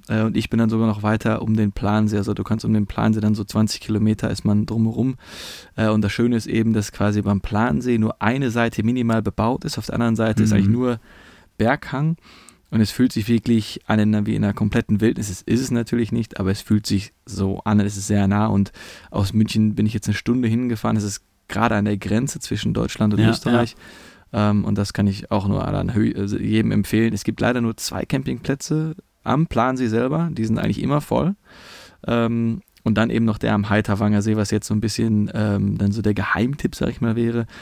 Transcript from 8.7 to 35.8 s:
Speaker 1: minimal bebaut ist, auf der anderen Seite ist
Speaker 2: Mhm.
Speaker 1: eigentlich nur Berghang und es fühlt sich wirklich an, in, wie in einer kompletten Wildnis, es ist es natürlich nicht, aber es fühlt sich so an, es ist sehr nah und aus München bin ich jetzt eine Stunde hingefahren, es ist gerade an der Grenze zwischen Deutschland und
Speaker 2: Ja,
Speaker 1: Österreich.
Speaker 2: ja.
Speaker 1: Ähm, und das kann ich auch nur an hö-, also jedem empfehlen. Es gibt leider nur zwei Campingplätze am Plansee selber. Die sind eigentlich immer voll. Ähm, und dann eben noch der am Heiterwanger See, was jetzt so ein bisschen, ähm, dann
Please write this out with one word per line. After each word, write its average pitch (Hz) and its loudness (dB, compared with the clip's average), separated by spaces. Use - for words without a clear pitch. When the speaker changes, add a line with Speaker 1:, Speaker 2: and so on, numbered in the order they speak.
Speaker 1:
minimal 117 2
bebaut 110 -2
ist, 151 -6
auf 117 -8
der - -6
anderen 117 2
Seite 110 2
ist 110 4
Speaker 2:
Mhm. 107 4
Speaker 1:
eigentlich 98 4
nur 120 0
Berghang 147 0
und 110 2
es 104 4
fühlt - 2
sich 104 -4
wirklich 113 0
an, 107 2
in, 107 2
wie 110 -2
in 104 0
einer 101 0
kompletten 107 0
Wildnis, 110 0
es 90 -10
ist 113 0
es 131 -4
natürlich 117 -2
nicht, 117 -4
aber 95 0
es 101 -2
fühlt 104 0
sich 101 -2
so 95 -4
an, 104 4
es 101 0
ist 95 -8
sehr 101 2
nah 104 2
und 101 0
aus 101 -2
München 107 2
bin 110 0
ich 107 0
jetzt 107 -4
eine 101 0
Stunde 123 0
hingefahren, 117 0
es 104 0
ist 101 -6
gerade 113 0
an 104 2
der 104 0
Grenze 120 -2
zwischen 107 -4
Deutschland 110 0
und 104 2
Speaker 2:
Ja, 110 6
Speaker 1:
Österreich. 120 2
Speaker 2:
ja. 104 2
Speaker 1:
Ähm, 104 2
und 101 0
das 101 -2
kann 104 0
ich 98 -2
auch 98 0
nur 98 0
an 95 -2
hö-, 110 2
also 101 -2
jedem 107 0
empfehlen. 107 2
Es 101 -6
gibt - -4
leider 123 2
nur 113 -2
zwei - -6
Campingplätze 139 -4
am 147 0
Plansee 127 0
selber. 131 0
Die 110 -4
sind 110 0
eigentlich - -2
immer 143 0
voll. 147 0
Ähm, 117 0
und 110 2
dann 113 2
eben 117 2
noch 110 0
der 110 0
am 104 0
Heiterwanger 104 2
See, 107 0
was 104 0
jetzt 107 -2
so 104 -2
ein 107 2
bisschen, 110 0
ähm, 101 0
dann 101 2